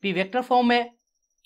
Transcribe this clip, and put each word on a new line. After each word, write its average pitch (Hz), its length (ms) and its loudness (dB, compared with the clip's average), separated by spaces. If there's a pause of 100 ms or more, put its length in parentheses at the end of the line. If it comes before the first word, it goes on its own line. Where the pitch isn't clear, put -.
पी 196 100 -2
वेक्टर 190 280 -4
फॉर्म 247 260 2
में। 240 220 0 (560)